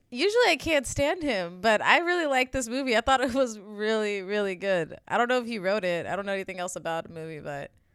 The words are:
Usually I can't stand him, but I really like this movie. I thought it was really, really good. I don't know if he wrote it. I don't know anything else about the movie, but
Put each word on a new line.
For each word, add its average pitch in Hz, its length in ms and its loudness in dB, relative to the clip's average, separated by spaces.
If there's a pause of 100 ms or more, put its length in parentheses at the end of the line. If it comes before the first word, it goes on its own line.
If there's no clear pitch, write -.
(120)
Usually 415 360 4
I 320 80 4
can't 285 320 0
stand 320 340 0
him, 185 380 -2
but 214 200 4
I 202 180 6
really 339 280 2
like 254 240 2
this 254 180 -4
movie. 254 280 0
I 220 40 4
thought 262 200 4
it 247 120 0
was 233 280 0
really, 208 640 -2
really 196 340 -2
good. 180 500 -2
I 180 100 -2
don't 240 120 2
know 254 100 2
if 233 80 -4
he 226 140 -6
wrote 190 240 0
it. 170 200 -2
I 117 120 -4
don't 196 100 -6
know 196 60 -4
anything 190 260 -6
else 175 160 -6
about 165 300 -6
the - 60 -18
movie, 160 280 -12
but 143 320 -10 (240)